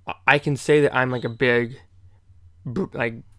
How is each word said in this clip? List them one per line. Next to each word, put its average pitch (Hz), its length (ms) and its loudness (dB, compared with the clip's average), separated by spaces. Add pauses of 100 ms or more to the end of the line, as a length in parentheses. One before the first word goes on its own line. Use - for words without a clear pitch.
(260)
I 143 140 6
can 143 180 -2
say 151 240 4
that 143 140 2
I'm, 127 160 0
like, 123 120 -6
a 123 60 -4
big, 120 500 0 (840)
Br-, 131 280 -6
like, 120 220 -6 (240)